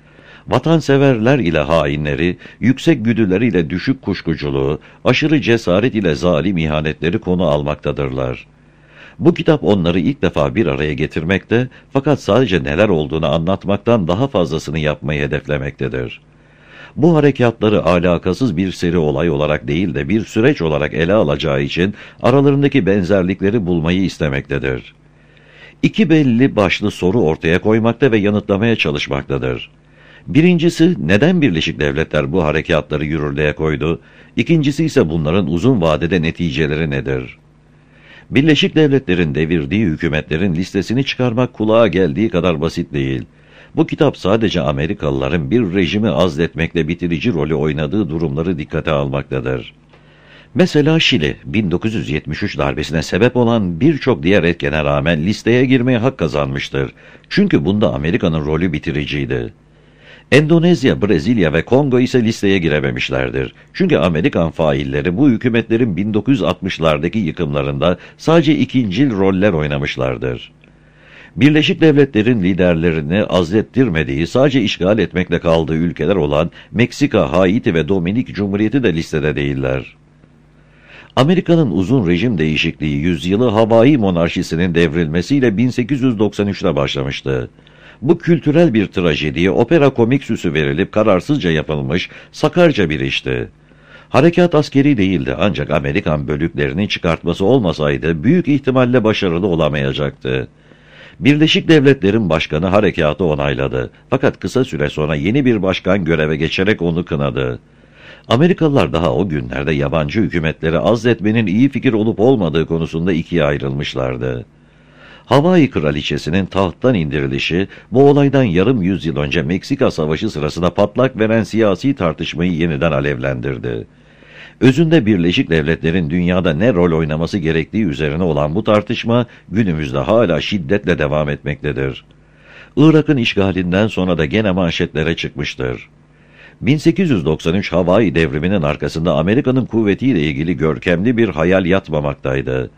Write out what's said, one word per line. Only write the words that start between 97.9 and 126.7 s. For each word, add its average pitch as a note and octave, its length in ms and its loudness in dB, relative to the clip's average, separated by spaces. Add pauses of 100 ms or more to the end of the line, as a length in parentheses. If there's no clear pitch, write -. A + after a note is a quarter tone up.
büyük E3 240 2
ihtimalle B2+ 560 2
başarılı G2 420 0
olamayacaktı. C#2+ 1000 -2 (720)
Birleşik D#3 480 2
Devletler'in A#2 600 4
başkanı D#2+ 360 -2
harekatı F2+ 580 0
onayladı. C#2 640 -2 (200)
Fakat C3 300 0
kısa A#2+ 240 -2
süre D2 240 -4
sonra D2+ 260 -2
yeni G#2 300 0
bir A2+ 180 2
başkan F#2+ 420 0
göreve D#2 320 0
geçerek F2+ 460 0
onu E2+ 220 -2
kınadı. C2 540 -4 (720)
Amerikalılar C#3 640 2
daha D#2 220 0
o F#2 140 0
günlerde C#2 440 -4
yabancı D2 480 -2
hükümetleri D#2+ 580 -2
azletmenin A2 680 0
iyi A2 220 2
fikir B2 240 0
olup G#2+ 280 0
olmadığı F2+ 460 2
konusunda E2 460 -2
ikiye E2 320 0
ayrılmışlardı. C2 1040 -4 (800)
Hawaii D#3 440 4
kraliçesinin D2+ 760 -2
tahttan G2 480 0
indirilişi, D2+ 760 -2 (240)
bu C#3 180 6
olaydan C#3 320 4
yarım G2 400 2
yüzyıl E2 340 -2
önce D2 260 -2
Meksika G2 480 -2
Savaşı D#2+ 400 -2
sırasında E2 440 -2
patlak G#2 440 0
veren A2 240 2
siyasi G#2+ 520 0
tartışmayı E2+ 580 -2
yeniden D#2+ 400 0
alevlendirdi. B1+ 920 -4 (760)
Özünde D3 460 4
Birleşik F#2 440 2
Devletler'in D#2+ 600 0
dünyada F2 440 0
ne G#2 200 0